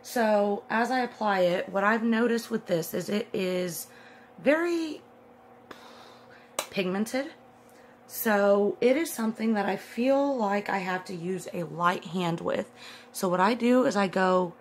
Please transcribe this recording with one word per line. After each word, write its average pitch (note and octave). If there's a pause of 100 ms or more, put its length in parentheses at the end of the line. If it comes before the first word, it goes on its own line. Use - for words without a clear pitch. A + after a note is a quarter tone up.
So G#3
as A3+
I B3+
apply G#3+
it, F3+
what G3
I've A3
noticed A#3
with A3
this E3
is F3+
it G#3
is F3+ (560)
very D#4+ (1700)
pigmented. G3+ (800)
So G3+
it B3
is D#4+
something A3
that G3+
I G#3
feel C4+
like G3+
I G3
have F#3
to G3
use F3
a F3
light F3
hand E3+
with. - (420)
So -
what F3+
I G#3
do A#3+
is C#3
I G3+
go F#3